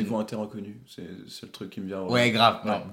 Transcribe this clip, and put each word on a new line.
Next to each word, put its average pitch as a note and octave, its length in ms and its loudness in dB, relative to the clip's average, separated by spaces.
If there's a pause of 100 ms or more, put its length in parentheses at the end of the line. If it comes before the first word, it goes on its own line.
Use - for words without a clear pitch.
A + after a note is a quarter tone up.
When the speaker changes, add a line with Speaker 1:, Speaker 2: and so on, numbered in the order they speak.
Speaker 1:
Rendez-vous G#2+ 160 0
à G#2+ 60 -2
terre A2 160 -6
inconnue, G#2 460 -10
c'est, - 200 -14 (220)
c'est - 180 -16
le - 60 -20
truc G2 180 -12
qui - 100 -10
me F#2+ 60 -8
vient F#2+ 140 -6
au F#2 120 -4
Speaker 2:
Ouais, A#2+ 180 6
grave. A2 340 6
Speaker 1:
Ouais, A2 60 0
Speaker 2:
Non, G2+ 80 2
Speaker 1:
ouais. - 140 -8